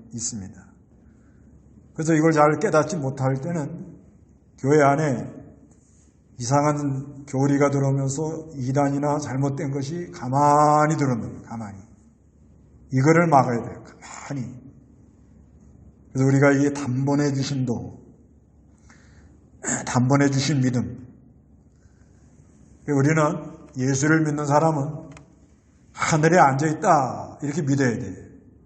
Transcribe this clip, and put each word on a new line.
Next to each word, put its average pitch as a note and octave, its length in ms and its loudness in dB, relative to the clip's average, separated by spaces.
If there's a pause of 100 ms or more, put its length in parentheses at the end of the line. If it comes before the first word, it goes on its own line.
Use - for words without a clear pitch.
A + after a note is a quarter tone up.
(120)
있습니다. G#2 420 -10 (1400)
그래서 D#3+ 200 0
이걸 D#3+ 180 4
잘 D3+ 280 4
깨닫지 D#3 360 0
못할 C3 440 -2
때는 E3+ 560 -8 (600)
교회 D3 240 4
안에 C#3 500 2 (1080)
이상한 C#3+ 880 -2
교리가 C#3 440 2
들어오면서 C#3 840 -2
이단이나 C#3+ 640 -2
잘못된 C#3 540 -4
것이 D3+ 400 -8
가만히 D3 840 2
들어옵니다. B2+ 520 -4
가만히. G#2 300 -12 (1120)
이거를 D#3+ 360 4
막아야 B2 340 4
돼요. - 220 -14
가만히. - 800 -14 (1500)
그래서 C3+ 140 0
우리가 C#3 260 4
이 C#3 220 2
단번에 C#3 580 -2
주신 C3+ 340 -4
도, F#2+ 340 -8 (1900)
단번에 C#3 440 2
주신 C3+ 300 0
믿음. B2 460 -4 (1800)
우리는 D3 340 2 (560)
예수를 C#3 460 2
믿는 D3+ 200 -2
사람은 D3 640 0 (840)
하늘에 E3 440 2
앉아있다, D3 1040 2
이렇게 D3 200 -6
믿어야 C3+ 360 0
돼요. F#2 160 -12 (520)